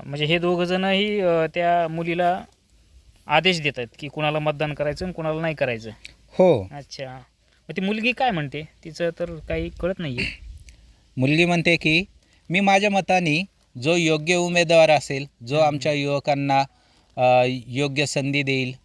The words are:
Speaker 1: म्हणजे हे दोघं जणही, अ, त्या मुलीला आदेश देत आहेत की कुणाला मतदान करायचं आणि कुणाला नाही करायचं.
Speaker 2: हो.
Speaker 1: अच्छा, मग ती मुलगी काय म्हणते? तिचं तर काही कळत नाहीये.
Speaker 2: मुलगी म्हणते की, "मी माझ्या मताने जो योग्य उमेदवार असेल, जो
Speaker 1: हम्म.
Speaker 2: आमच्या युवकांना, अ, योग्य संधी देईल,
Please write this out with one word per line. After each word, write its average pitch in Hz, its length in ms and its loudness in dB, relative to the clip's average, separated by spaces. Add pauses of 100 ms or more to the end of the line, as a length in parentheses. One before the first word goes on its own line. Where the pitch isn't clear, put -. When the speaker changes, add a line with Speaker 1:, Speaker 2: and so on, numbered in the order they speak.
Speaker 1:
म्हणजे 143 200 -6
हे 170 140 2
दोघं 175 260 0
जणही, 190 560 0
अ, 170 340 2
त्या 175 340 0
मुलीला 170 560 -2 (840)
आदेश 160 340 2
देत 143 180 -2
आहेत 117 100 -6 (100)
की 147 100 -12
कुणाला 151 300 -2
मतदान 151 360 -2
करायचं 147 300 -4
आणि 180 80 -8
कुणाला 156 280 -4
नाही 160 140 -2
करायचं. 117 360 -4 (480)
Speaker 2:
हो. 143 320 6
Speaker 1:
अच्छा, 131 520 -14 (460)
मग 160 80 -8
ती 190 40 -4
मुलगी 214 320 -2
काय 254 180 0
म्हणते? 147 320 -4 (220)
तिचं 170 340 -4
तर 170 160 -6 (140)
काही 165 220 -6
कळत 180 280 -6
नाहीये. 139 260 -6 (920)
Speaker 2:
मुलगी 147 280 2
म्हणते 170 320 2
की, 165 280 0 (460)
"मी 185 100 0
माझ्या 196 300 4
मताने 185 540 0 (380)
जो 165 140 2
योग्य 156 380 2
उमेदवार 170 560 4
असेल, 143 360 0 (200)
जो 135 100 -2
Speaker 1:
हम्म. 156 100 4
Speaker 2:
आमच्या 147 260 -2
युवकांना, 139 680 0 (560)
अ, 127 280 6 (220)
योग्य 135 400 -2
संधी 139 360 0
देईल, 131 320 -2 (100)